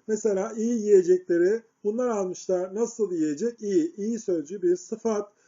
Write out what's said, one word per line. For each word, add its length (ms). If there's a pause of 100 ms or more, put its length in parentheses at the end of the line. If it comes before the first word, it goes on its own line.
Mesela 440
iyi 280
yiyecekleri 800 (220)
bunlar 240
almışlar. 680
Nasıl 380
yiyecek? 500
İyi. 340
İyi 220
sözcüğü 440
bir 140
sıfat. 560 (160)